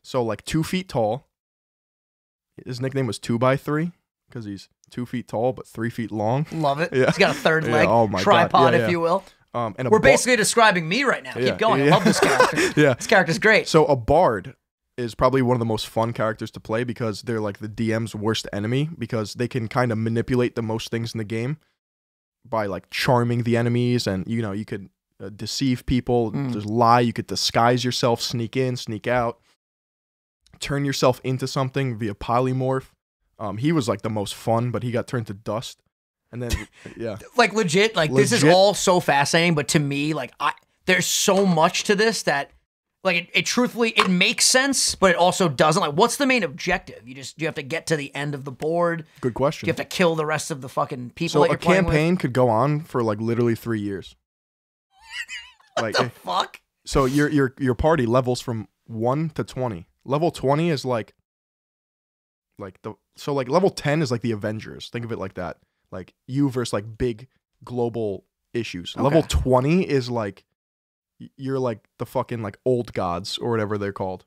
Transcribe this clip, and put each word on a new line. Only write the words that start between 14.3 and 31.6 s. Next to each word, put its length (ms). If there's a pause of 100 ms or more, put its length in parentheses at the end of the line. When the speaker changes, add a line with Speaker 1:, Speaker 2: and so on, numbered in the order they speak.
Speaker 1:
is 180
probably 280
one 120
of 40
the 80
most 200
fun 280
characters 380
to 80
play 220
because 400
they're, 180
like, 180
the 100
D 240
M's 220
worst 400
enemy 340 (100)
because 360
they 140
can 200
kinda 260
manipulate 600
the 60
most 280
things 240
in 40
the 60
game 340 (880)
by, 220
like, 240
charming 520
the 140
enemies, 500
and, 200
you 140
know, 120
you 120
could, 240 (340)
uh, 60
deceive 560
people, 480
Speaker 2:
Mm. 220
Speaker 1:
just 120
lie, 340
you 120
could 140
disguise 580
yourself, 380
sneak 340
in, 200
sneak 300
out, 340 (1200)
turn 240
yourself 400
into 220
something 520